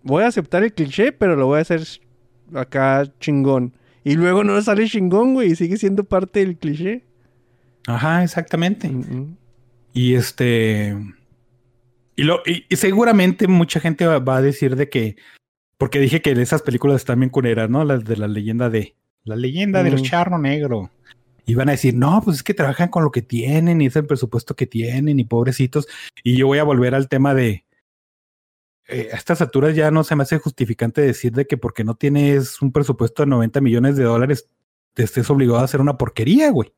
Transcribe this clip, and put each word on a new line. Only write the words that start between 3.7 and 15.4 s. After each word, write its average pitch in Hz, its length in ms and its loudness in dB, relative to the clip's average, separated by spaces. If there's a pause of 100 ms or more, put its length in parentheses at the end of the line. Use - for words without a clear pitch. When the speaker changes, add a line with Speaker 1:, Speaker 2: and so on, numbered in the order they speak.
Speaker 1:
Y 143 140 0
luego 180 280 2
no 202 160 2
sale 214 280 0
chingón, 208 460 2
güey, 226 180 2
y 165 40 0
sigue 175 200 -2
siendo 202 280 0
parte 190 360 -2
del 190 180 -2
cliché. 170 460 -6 (800)
Speaker 2:
Ajá, 156 380 0
exactamente. 170 640 -4
Speaker 1:
Mm, 135 100 -6 (200)
mm. 151 180 -12 (560)
Speaker 2:
Y 123 220 2
este, 110 800 0 (1200)
y 147 80 -2
lo, 170 220 2
y, 170 220 -4
y 180 80 -2
seguramente 196 680 2
mucha 175 320 2
gente 165 280 0
va, 160 140 4
va 131 180 0
a 135 40 2
decir 139 340 0
de 139 120 -2
que, 110 280 -4 (600)